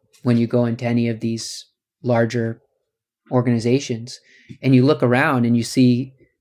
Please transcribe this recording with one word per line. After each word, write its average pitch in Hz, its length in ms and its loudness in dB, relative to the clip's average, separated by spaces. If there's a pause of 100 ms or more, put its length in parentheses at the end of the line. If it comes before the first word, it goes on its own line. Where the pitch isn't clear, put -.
(220)
when 123 160 2
you 117 100 0
go 120 160 0
into 120 220 -6
any 117 220 0
of 113 120 -6
these 113 460 -8 (360)
larger 117 580 -2 (680)
organizations, 120 880 -2 (440)
and 131 120 2
you 127 100 6
look 151 180 2
around 127 440 2
and 120 100 2
you 117 60 0
see 123 520 0 (260)